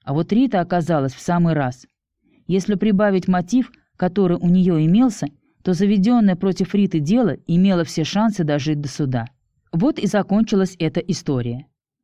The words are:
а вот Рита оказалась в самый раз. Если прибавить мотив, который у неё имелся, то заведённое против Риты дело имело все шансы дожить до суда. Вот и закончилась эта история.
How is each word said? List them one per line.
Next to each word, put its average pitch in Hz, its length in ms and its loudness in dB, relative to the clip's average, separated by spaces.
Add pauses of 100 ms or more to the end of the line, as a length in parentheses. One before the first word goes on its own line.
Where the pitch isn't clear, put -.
а 139 120 -6
вот 175 180 -2
Рита 220 280 2
оказалась 165 520 -2
в - 80 -20
самый 175 320 0
раз. 135 340 -4 (600)
Если 190 260 0
прибавить 196 540 2
мотив, 180 420 0 (260)
который 180 420 0
у 175 100 -2
неё 175 360 2
имелся, 202 440 2 (340)
то 185 100 -2
заведённое 202 600 2
против 185 400 -2
Риты 196 240 0
дело 180 380 0 (100)
имело 175 380 2
все - 180 -4
шансы 208 400 0
дожить 147 380 -2
до 147 80 -8
суда. 127 380 -4 (440)
Вот 202 280 -2
и - 80 -2
закончилась 196 720 0
эта 160 220 -4
история. 127 640 -6 (380)